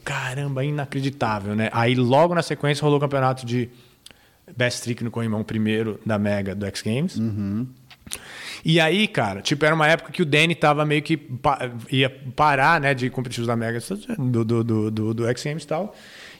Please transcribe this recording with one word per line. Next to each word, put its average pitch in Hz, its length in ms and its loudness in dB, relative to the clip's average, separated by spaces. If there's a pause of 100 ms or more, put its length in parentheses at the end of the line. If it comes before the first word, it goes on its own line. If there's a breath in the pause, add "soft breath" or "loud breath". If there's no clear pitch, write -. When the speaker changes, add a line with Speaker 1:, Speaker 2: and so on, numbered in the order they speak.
Speaker 1:
caramba, 135 580 -6
inacreditável, 135 960 -2
né? 110 160 0
Aí, 120 220 2
logo 135 400 4
na 170 80 2
sequência, 147 400 -2
rolou 147 160 4
o - 20 -4
campeonato 131 460 0
de 120 240 -2 (840 soft breath)
Best 123 280 -2
Trick 117 200 -6
no 117 80 -4
corrimão 110 320 -2
primeiro 107 600 0
da 110 140 0
Mega 101 360 0
do 101 120 -6
X - 160 -8
Games. 135 340 -2
Speaker 2:
Uhum. 107 500 -2 (960 loud breath)
Speaker 1:
E 160 160 2
aí, 180 300 4
cara, 104 320 -2
tipo, 143 240 0
era 156 100 4
uma 156 140 4
época 160 240 2
que - 80 -2
o 175 60 2
Danny 151 280 4
tava 151 300 2
meio 151 160 0
que 156 160 -2
pa-, 127 540 -2 (200)
ia 131 200 4
parar, 143 680 2
né, 139 140 2
de 127 160 -2
competitivos 120 380 -6
da 117 100 0
Mega, 117 240 -2 (380)
do, 127 260 2
do, 117 180 2
do, 110 280 0
do, 110 240 -2
do 113 140 -2
X 123 160 -2
Games 151 180 -6
e - 40 -18
tal. 175 300 -6 (440 loud breath)